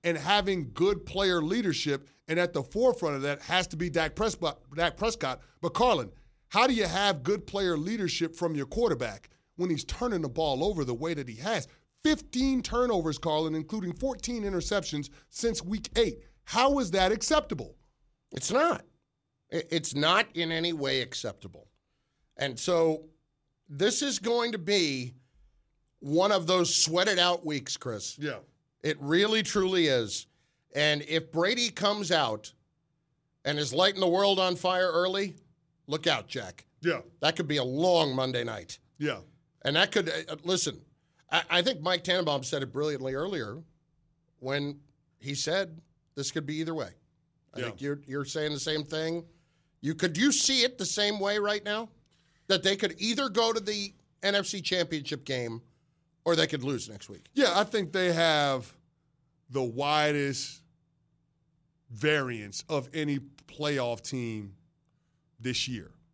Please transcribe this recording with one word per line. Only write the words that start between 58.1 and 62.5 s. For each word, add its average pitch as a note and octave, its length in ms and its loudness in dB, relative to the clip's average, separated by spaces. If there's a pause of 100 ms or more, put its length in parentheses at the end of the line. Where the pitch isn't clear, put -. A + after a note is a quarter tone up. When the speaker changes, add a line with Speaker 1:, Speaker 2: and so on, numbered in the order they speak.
Speaker 1:
have D3 580 2 (800)
the C3 120 -2
widest C#3+ 1000 0 (1300)
variance A#2+ 760 -2